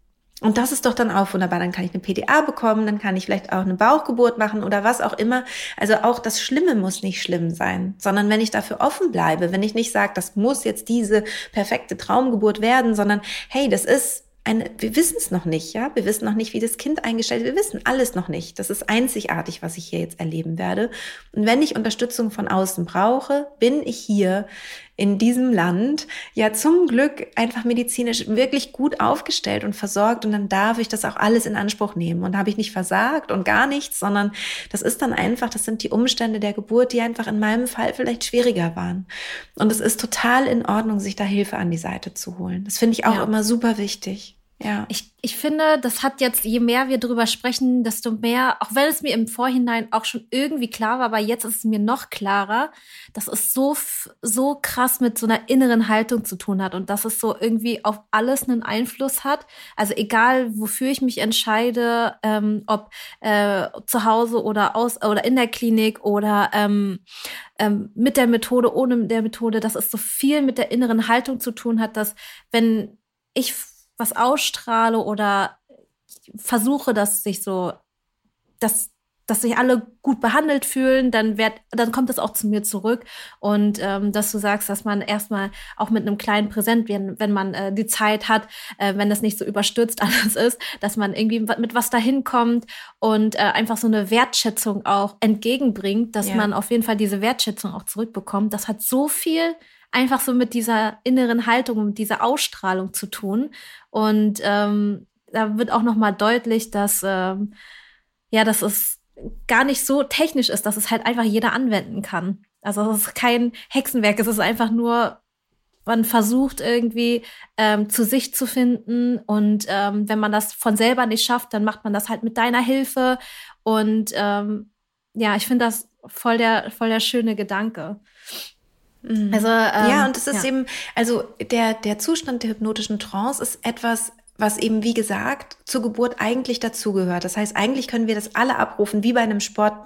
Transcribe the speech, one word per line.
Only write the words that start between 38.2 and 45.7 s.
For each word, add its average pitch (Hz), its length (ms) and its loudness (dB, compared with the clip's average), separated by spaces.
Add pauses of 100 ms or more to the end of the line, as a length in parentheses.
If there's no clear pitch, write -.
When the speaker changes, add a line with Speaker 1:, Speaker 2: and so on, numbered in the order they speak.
Speaker 1:
schwieriger 196 520 0
waren. 180 300 -6 (500)
Und 214 160 4
es 220 80 -2
ist 226 200 0
total 240 460 2
in 240 180 0
Ordnung, 214 360 0
sich 196 160 -6
da 208 80 -2
Hilfe 202 340 0
an 175 140 0
die 165 60 -2
Seite 180 360 -8
zu 180 240 -10
holen. 180 260 -6
Das 202 140 -6
finde 226 140 4
ich - 120 -2
auch 214 120 4
Speaker 2:
Ja. - 80 -2
Speaker 1:
immer 214 180 0
super 226 340 2
wichtig. 202 580 -8 (240)
Ja. 208 300 -4
Speaker 2:
Ich, - 320 -8
ich - 160 -6
finde, 311 460 2